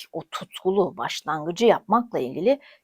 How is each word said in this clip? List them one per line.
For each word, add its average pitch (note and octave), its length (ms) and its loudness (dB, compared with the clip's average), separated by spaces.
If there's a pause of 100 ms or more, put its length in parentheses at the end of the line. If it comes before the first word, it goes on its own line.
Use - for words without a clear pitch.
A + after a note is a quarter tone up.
(120)
o D#3+ 80 -10 (100)
tutkulu F#3 680 -2
başlangıcı E3 720 -2
yapmakla G#3+ 520 2
ilgili E3+ 420 0 (240)